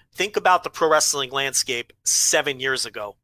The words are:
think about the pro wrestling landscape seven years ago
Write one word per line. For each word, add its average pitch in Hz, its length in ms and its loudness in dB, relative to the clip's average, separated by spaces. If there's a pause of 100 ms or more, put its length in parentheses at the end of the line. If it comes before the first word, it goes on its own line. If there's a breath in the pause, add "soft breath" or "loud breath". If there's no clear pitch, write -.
(140)
think 208 240 -4
about 180 260 4
the 151 60 -8
pro 160 200 0
wrestling 147 420 2
landscape 135 640 -4 (100)
seven 143 560 0
years 131 260 -2
ago 104 380 -10